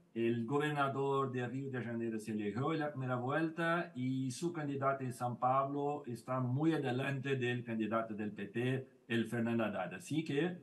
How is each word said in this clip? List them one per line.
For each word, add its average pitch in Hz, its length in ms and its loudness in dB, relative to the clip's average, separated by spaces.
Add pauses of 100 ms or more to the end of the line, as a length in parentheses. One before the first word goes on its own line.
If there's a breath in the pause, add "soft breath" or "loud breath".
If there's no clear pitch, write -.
(140)
El 117 320 2
gobernador 139 840 2
de 123 160 -2
Río 135 240 -4
de 123 100 -2
Janeiro 117 380 -2
se 110 140 -6
eligió 107 400 0
en 156 80 0
la 147 100 -2
primera 127 240 -2
vuelta 165 800 0
y 131 360 0
su 170 220 -2
candidato 135 500 0
en 127 80 -2
São 123 280 -4
Paulo 143 680 2
está 127 340 -4
muy 135 340 4
adelante 135 640 0
del 123 280 0
candidato 113 500 0
del 104 180 -4
P 101 140 -6
T, 123 420 0 (200)
el 113 200 2
Fernando 117 360 2
Haddad. 92 320 -2
Así 151 280 -2
que, 160 400 2